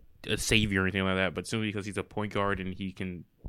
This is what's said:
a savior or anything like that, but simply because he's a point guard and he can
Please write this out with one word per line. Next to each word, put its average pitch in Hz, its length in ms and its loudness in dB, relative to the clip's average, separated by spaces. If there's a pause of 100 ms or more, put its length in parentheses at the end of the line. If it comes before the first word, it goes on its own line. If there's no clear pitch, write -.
(260)
a 104 120 0
savior 107 440 4
or - 40 4
anything 95 180 2
like 95 140 2
that, 92 160 2
but 87 140 -4
simply 110 200 -2
because 101 180 -4
he's 101 120 -8
a 95 60 0
point 104 300 -6
guard 101 280 0
and 92 120 -4
he 95 200 -6
can 90 320 -8 (240)